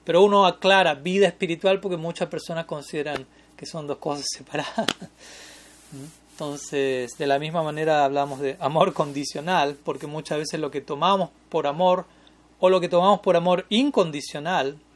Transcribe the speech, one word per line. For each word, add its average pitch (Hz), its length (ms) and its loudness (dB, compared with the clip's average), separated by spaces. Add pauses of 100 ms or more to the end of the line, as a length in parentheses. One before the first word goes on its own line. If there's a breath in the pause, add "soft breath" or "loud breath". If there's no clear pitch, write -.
Pero 170 220 6
uno 202 220 6
aclara 180 480 4
vida 185 340 2
espiritual 185 500 -2
porque 185 180 -6
muchas 165 320 -6
personas 165 360 -8
consideran 147 600 -8 (320 soft breath)
que 143 100 -16
son 151 200 -10
dos 143 120 -6
cosas 143 280 -6 (100)
separadas. 147 520 -6 (680 loud breath)
<laughs> - 760 -20
Entonces, 139 840 -4
de 147 120 -4
la 139 100 4
misma 156 240 -4
manera 151 420 2
hablamos 139 360 -2
de 135 180 -4
amor 156 340 2
condicional, 147 920 -2
porque 147 240 -8
muchas 151 300 -6
veces 156 200 -6
lo 147 140 -6
que 143 80 -8
tomamos 170 500 0 (200)
por 147 180 -2
amor, 180 380 0 (520 soft breath)
o 185 100 4
lo 185 120 4
que 170 80 -2
tomamos 185 320 4
por 180 160 2
amor 180 320 2
incondicional, 160 1080 0 (180)